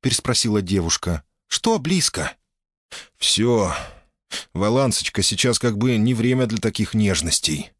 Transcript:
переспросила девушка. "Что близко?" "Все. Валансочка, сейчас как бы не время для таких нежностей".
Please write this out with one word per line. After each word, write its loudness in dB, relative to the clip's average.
переспросила 0
девушка. -2
"Что 0
близко?" -2
"Все. 2
Валансочка, 0
сейчас 0
как 0
бы 2
не 2
время 2
для -4
таких -2
нежностей". 0